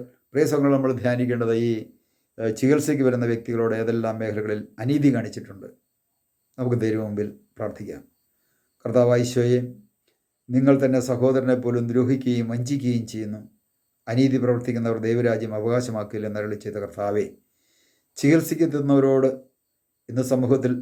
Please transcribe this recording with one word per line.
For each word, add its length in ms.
പ്രിയ 160
സഹോദരങ്ങൾ, 300
നമ്മൾ 180
ധ്യാനിക്കേണ്ടത് 600
ഈ, 40
ഏഹ്, 180
ചികിത്സയ്ക്ക് 500
വരുന്ന 200
വ്യക്തികളോട് 480
ഏതെല്ലാം 440
മേഖലകളിൽ 420
അനീതി 340
കാണിച്ചിട്ടുണ്ട്. 560
നമുക്ക് 220
ദൈവം 240
മുമ്പിൽ 240
പ്രാർത്ഥിക്കാം. 480
കർത്താവായ 380
ഈശോയെ, 380
നിങ്ങൾ 280
തന്നെ 240
സഹോദരനെ 560
പോലും 320
ദ്രോഹിക്കുകയും 600
വഞ്ചിക്കുകയും 580
ചെയ്യുന്നു. 340
അനീതി 320
പ്രവർത്തിക്കുന്നവർ 600
ദൈവരാജ്യം 560
അവകാശമാക്കില്ല 720
എന്നരുളി 300
ചെയ്ത 200
കർത്താവേ, 480
ചികിത്സയ്ക്കെത്തുന്നവരോട് 1120
ഇന്ന് 140
സമൂഹത്തിൽ 600